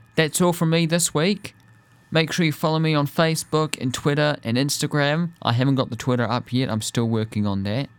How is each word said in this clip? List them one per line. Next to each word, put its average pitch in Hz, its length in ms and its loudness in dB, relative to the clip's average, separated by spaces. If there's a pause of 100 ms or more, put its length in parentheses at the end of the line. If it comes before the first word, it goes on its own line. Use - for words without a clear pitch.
(160)
that's 160 260 2
all 180 120 4
from 165 160 0
me 165 160 4
this 170 280 0
week. 175 420 -2 (540)
Make 160 220 0
sure 175 140 0
you 147 80 2
follow 156 260 0
me 160 140 2
on 147 120 2
Facebook 156 760 -2
and 131 120 -2
Twitter 147 500 0
and 113 140 -2
Instagram. 147 720 0 (100)
I 117 120 0
haven't 127 220 2
got 127 140 -2
the 113 80 -8
Twitter 123 260 0
up 120 300 -2
yet. 131 160 0
I'm 113 120 -2
still 117 260 -2
working 110 380 -2
on 98 180 0
that. 117 360 -2